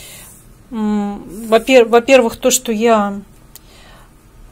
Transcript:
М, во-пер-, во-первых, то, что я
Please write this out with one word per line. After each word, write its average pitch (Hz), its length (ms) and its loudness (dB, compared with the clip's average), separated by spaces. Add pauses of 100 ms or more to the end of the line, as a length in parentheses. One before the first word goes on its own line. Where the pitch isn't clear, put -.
(680)
М, 208 520 -4 (260)
во-пер-, 226 360 4
во-первых, 233 540 2
то, 254 120 -2
что - 220 -4
я 208 480 0 (1300)